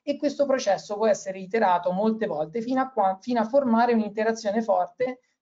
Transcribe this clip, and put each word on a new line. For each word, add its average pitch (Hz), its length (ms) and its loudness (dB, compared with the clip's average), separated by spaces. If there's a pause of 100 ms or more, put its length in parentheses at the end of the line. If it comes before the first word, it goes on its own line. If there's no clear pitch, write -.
e 285 140 -4
questo 285 280 -2
processo 208 520 0
può 220 100 2
essere 190 320 -2
iterato 185 520 0
molte 220 360 0
volte 160 340 -4
fino 254 200 0
a 247 100 -4
qua-, 190 280 0
fino 240 200 -2
a 220 60 0
formare 240 480 4
un'interazione 214 680 0
forte 214 600 -2 (200)